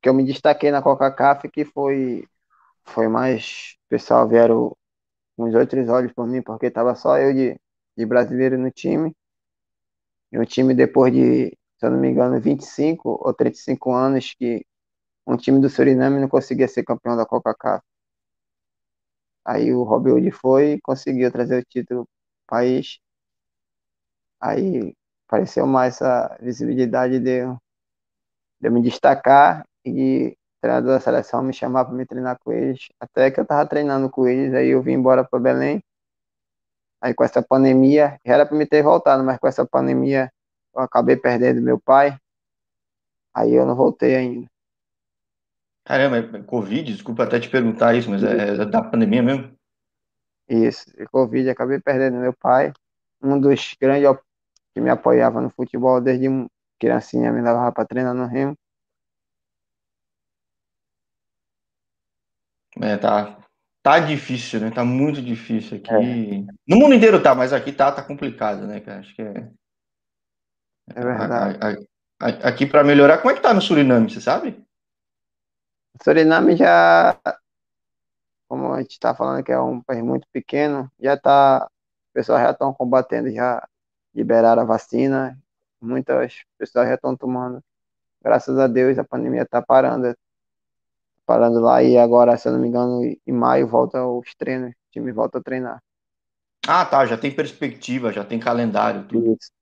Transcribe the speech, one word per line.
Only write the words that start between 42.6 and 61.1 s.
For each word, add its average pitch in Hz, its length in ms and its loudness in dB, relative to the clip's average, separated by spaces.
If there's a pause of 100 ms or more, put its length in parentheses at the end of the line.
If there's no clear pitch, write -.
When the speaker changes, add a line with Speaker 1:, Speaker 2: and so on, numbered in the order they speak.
Speaker 1:
Aí 117 220 0
eu 127 120 4
não 131 100 -2
voltei 131 400 2
ainda. 123 340 -4 (1400)
Speaker 2:
Caramba, 135 320 0 (200)
é 101 60 -14
covid? 117 500 -6
Desculpa 117 300 -6
até 113 160 -2
te 117 100 -10
perguntar 117 460 2
isso, 117 160 -2
mas 98 120 -2
é, 104 300 0
Speaker 1:
Isso. 101 80 -4
Speaker 2:
é 107 40 -2
da 104 180 -2
pandemia 113 400 0
mesmo? 135 280 -2 (960)
Speaker 1:
Isso, 117 440 0 (100)
é 107 60 -12
covid, 127 420 -2
acabei 127 300 -4
perdendo 131 380 -2
meu 127 140 -2
pai. 135 400 0 (480)
Um 139 200 0
dos 139 420 0
grandes 143 260 2
op-, 135 140 2 (500)
que - 100 -6
me 123 100 0
apoiava 120 500 2
no 127 80 -4
futebol 127 500 -2
desde 127 300 0
um 131 180 -4 (320)
criancinha, 120 520 -2
me 120 100 -2
levava 120 300 0
pra 113 140 -6
treinar 127 280 -4
no 123 140 -6
Remo. 135 280 -6 (4000)